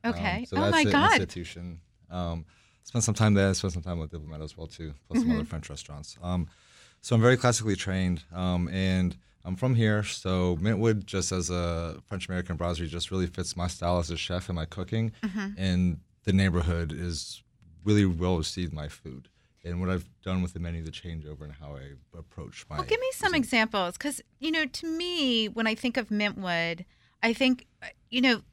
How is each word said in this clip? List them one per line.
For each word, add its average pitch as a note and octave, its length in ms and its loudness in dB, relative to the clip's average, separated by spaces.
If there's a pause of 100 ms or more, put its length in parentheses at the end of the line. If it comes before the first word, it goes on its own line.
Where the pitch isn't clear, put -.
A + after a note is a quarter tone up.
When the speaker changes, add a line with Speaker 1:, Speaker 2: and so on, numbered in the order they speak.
Speaker 1:
Okay. A3+ 360 0
Speaker 2:
Um, B3 60 -6
so - 100 -4
Speaker 1:
Oh C#4+ 40 2
Speaker 2:
that's - 120 4
Speaker 1:
my D#4+ 100 6
Speaker 2:
an - 80 4
Speaker 1:
God. F4 240 6
Speaker 2:
institution. F2 680 -4 (300)
Um, E2+ 340 -4 (380)
spent - 220 -2
some G#2+ 100 2
time G#2+ 180 6
there, G2 220 6
spent F#2 180 -2
some E2+ 100 -6
time F2+ 160 -6
with D#2 120 -6
Diplomat D#2 320 -12
as D2+ 160 -12
well, E2 80 -12
too, D#2 260 -12 (140)
plus B3 140 0
some A#3 80 0
Speaker 1:
Mm-hmm. - 100 2
Speaker 2:
other D2+ 80 -2
French - 240 -8
restaurants. D2 520 -14
Um, F2 260 0 (520)
so - 160 2
I'm A2 60 8
very B2 140 8
classically A2 400 2
trained, F#2 460 0 (100)
um, F2+ 360 0
and F#2 480 2 (280)
I'm F2+ 120 -6
from B2+ 180 2
here, G#2+ 300 4
so F2+ 540 0
Mintwood, G#2+ 460 2
just F#2+ 280 -2
as F2+ 180 -2
a E2+ 560 -2
French-American F2+ 500 -4
brasserie, E2+ 320 -2
just E2+ 220 -6
really F#2 160 0
fits F2 300 -6
my F2+ 100 -2
style F2 320 0
as E2 120 -2
a E2+ 60 -4
chef F2 320 -6
and F#2+ 80 -4
my D#2 100 -4
cooking, A2 440 -2 (120)
Speaker 1:
Mm-hmm. G3+ 240 -4 (100)
Speaker 2:
and F2+ 420 2 (260)
the G2+ 80 2
neighborhood E2+ 600 2
is E2 500 -8 (400)
really G#2 220 6
well F2+ 340 2
received D#2+ 340 -4
my D2+ 160 -8
food. C2 400 -16 (360)
And F2 160 -4
what F#2 100 0
I've F2 180 -2 (140)
done F#2 200 0
with E2+ 100 -2
the E2 80 -8
menu, E2 240 -4
the D#2 80 -8
changeover, D2+ 500 -10
and D2+ 120 -12
how D2 220 -14
I C#2 180 -16 (220)
approach - 540 -14
my - 60 -6
Speaker 1:
Well, F#4 100 -2
give A#4 140 2
me C5 140 -2
some G4+ 160 0
Speaker 2:
cuisine. D#4 120 2
Speaker 1:
examples, A3 560 2
'cause, C#4+ 220 -6 (180)
you D#4 140 -2
know, D#4 140 0
to - 200 -10
me, D#4+ 640 0
when A3 180 -2
I A3 80 2
think A#3+ 220 -2
of A#3 140 -2
Mintwood, F3+ 720 -2 (360)
I A3+ 120 4
think, B3+ 340 2 (160)
uh, - 40 -16 (240)
you B3 100 0
know B3 220 4 (100)